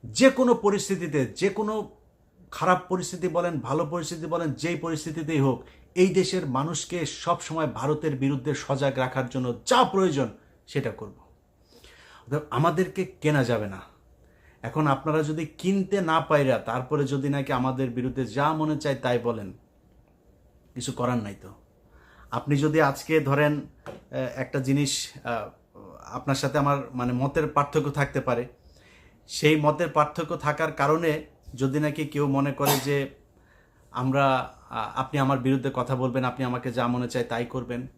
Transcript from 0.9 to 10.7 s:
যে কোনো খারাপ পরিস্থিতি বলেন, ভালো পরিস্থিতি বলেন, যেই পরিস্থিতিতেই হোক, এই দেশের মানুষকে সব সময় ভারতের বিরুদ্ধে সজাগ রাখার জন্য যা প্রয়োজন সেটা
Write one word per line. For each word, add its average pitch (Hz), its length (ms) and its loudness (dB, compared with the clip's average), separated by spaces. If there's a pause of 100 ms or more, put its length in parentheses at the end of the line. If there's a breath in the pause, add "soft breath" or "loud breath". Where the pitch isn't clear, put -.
যে 156 240 -2
কোনো 214 460 -4 (560)
খারাপ 180 380 2
পরিস্থিতি 180 380 -4
বলেন, 170 320 -2
ভালো 139 260 -2
পরিস্থিতি 160 400 -6
বলেন, 160 280 -2
যেই 170 220 -4
পরিস্থিতিতেই 160 640 -4
হোক, 135 260 2 (300 loud breath)
এই 180 120 6
দেশের 185 380 0
মানুষকে 147 600 -2
সব - 360 -2
সময় 156 260 -2
ভারতের 139 480 -2
বিরুদ্ধে 135 400 0
সজাগ 139 420 -2
রাখার 127 320 -2
জন্য 127 240 -2 (120)
যা 254 180 6
প্রয়োজন 156 460 2 (380 soft breath)
সেটা 135 220 -2